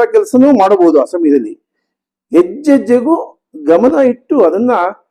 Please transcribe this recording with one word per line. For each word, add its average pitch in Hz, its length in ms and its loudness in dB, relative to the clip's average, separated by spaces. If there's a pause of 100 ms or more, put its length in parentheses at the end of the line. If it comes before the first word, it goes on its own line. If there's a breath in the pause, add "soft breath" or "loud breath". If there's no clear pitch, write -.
(120)
ಕೆಲಸನೂ 262 400 2
ಮಾಡಬಹುದು. 190 500 2
ಆ 123 40 -2
ಸಮಯದಲ್ಲಿ 143 480 -2 (800)
ಹೆಜ್ಜೆಜ್ಜೆಗೂ 240 1120 -2 (240)
ಗಮನ 233 320 2
ಇಟ್ಟು 254 460 0
ಅದನ್ನ 202 260 -2 (400)